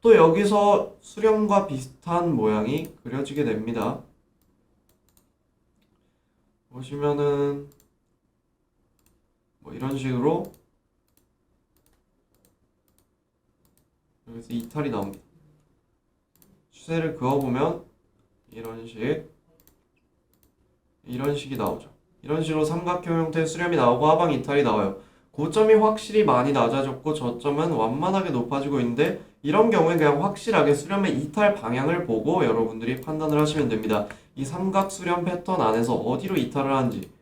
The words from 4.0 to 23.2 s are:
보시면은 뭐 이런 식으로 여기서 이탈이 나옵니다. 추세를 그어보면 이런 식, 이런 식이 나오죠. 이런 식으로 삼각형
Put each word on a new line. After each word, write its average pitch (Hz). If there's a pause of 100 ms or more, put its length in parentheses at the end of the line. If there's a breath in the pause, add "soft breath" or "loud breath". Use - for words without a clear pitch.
보시면은 143 (1900)
뭐 -
이런 135
식으로 131 (3750)
여기서 117
이탈이 135
나옵니다. 101 (1500)
추세를 165
그어보면 135 (680)
이런 113
식, 113 (1800)
이런 135
식이 135
나오죠. - (320)
이런 156
식으로 156
삼각형 170